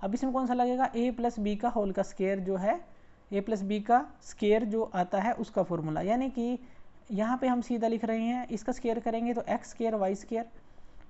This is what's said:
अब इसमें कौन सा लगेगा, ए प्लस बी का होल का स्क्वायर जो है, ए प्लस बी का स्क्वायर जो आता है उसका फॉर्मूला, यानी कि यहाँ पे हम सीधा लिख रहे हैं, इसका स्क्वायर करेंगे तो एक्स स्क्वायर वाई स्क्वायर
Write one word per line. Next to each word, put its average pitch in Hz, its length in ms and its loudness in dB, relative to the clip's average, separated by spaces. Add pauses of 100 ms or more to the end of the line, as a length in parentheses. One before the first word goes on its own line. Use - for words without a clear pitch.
अब 196 120 -2
इसमें 262 200 0
कौन 262 140 0
सा 247 80 2
लगेगा, 247 400 2
ए 240 160 2
प्लस 233 280 -2
बी 208 180 0
का 240 140 0
होल 208 200 0
का 190 140 0
स्क्वायर 196 360 0
जो 190 160 0
है, 214 220 2 (520)
ए 196 100 0
प्लस 202 220 -2
बी 208 180 0
का 240 240 4 (160)
स्क्वायर 220 440 4
जो 220 180 0 (120)
आता 185 240 2
है 214 160 2
उसका - 280 0
फॉर्मूला, 160 400 -2
यानी 240 260 2
कि 240 300 -2 (520)
यहाँ 220 260 2
पे 262 100 2
हम 247 140 2
सीधा 226 260 0
लिख 226 180 0
रहे 226 160 2
हैं, 240 260 -2
इसका 233 240 -4
स्क्वायर 233 280 0
करेंगे 233 340 0
तो 220 100 -2
एक्स - 260 -2
स्क्वायर 226 260 -2
वाई 196 200 2
स्क्वायर 226 300 -4 (640)